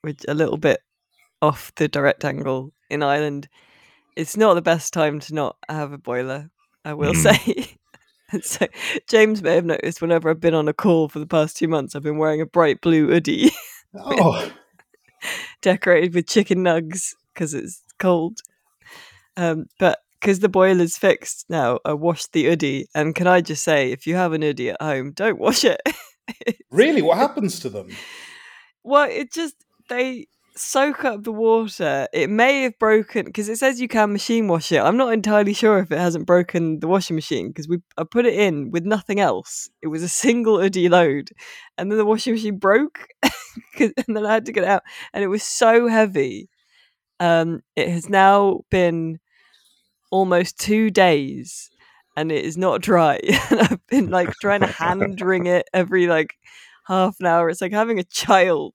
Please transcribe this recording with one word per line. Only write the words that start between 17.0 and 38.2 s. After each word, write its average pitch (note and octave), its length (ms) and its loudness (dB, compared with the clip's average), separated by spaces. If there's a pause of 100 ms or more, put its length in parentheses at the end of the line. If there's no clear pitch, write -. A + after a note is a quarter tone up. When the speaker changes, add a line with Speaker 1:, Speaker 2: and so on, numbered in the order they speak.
Speaker 1:
'cause D#3+ 180 -6
it's - 300 -12 (140)
cold. F3 420 0 (1000)
Um, E3 280 -2 (140)
but F#3 200 2 (220)
'cause G3 180 2
the G3 100 2
boiler's F#3 480 4
fixed - 520 -2
now, C3 360 0
I D3+ 80 -2
washed D#3 400 -4
the D#3 120 0
hoodie, C#3 480 0
and D3+ 220 -2
can F3+ 120 0
I F3+ 140 6
just D#3+ 220 -6
say, C#3 280 0
if B2 140 -10
you E3 100 -2
have F3+ 180 0
an D#3 80 -2
hoodie C3 300 -4
at - 100 -10
home, C#3+ 320 -4
don't G3+ 260 -2
wash B3+ 240 0
it. G#3+ 220 2
<laughs> - 60 -2 (540)
It's A#3 140 -4 (100)
Speaker 3:
Really? B3 320 4
What E3 160 2
happens B3+ 440 -2
to B2+ 80 -8
them? G2 200 -14 (960)
Speaker 1:
Well, C#4+ 260 2
it - 240 -8
just, D#4+ 220 -8 (340)
they B3+ 380 -4 (280)
soak C#4 480 -2
up G#3+ 200 -4
the A3+ 80 -8
water. G#3+ 840 0
It E3 160 0
may B3 320 2
have B3 160 -4
broken, A3 560 0
'cause G#3 160 -8
it A3+ 80 -6
says C4 240 0
you B3 60 -4
can G#3+ 260 0
machine A3 340 -2
wash E3+ 240 0
it. D#3 80 2
I'm D#3+ 160 2
not B3 160 2
entirely G#3 440 2
sure G#3+ 240 4
if F3+ 120 -4
it D3 60 -2
hasn't E3+ 300 -2
broken F3 540 2
the D#3+ 60 -6
washing F3+ 280 0
machine, D3 360 -6
'cause D3 160 -14
we, F3 120 -2 (180)
I E3 60 -6
put A#3+ 240 0